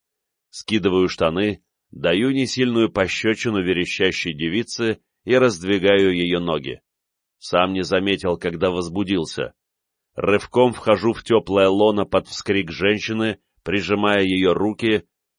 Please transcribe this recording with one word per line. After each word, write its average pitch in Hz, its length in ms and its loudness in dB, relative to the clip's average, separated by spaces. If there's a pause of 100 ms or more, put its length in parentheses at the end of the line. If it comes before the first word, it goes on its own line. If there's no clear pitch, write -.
(500)
Скидываю 92 580 0
штаны, 92 560 -2 (260)
даю - 400 0
несильную 123 580 0
пощёчину 104 720 -2
верещащей 90 720 -2
девице 104 680 -4 (240)
и 120 120 2
раздвигаю 98 800 2
её 87 220 0
ноги. 76 440 -6 (560)
Сам 92 340 0
не 92 100 -2
заметил, 92 560 0
когда 87 320 -2
возбудился. 87 840 -4 (600)
Рывком 113 580 2
вхожу 101 420 0
в - 100 -12
тёплое 95 440 4
лоно 104 360 4
под - 240 -2
вскрик 98 420 -4
женщины, 104 720 -2 (240)
прижимая 101 580 0
её 95 320 2
руки, 107 540 -2 (300)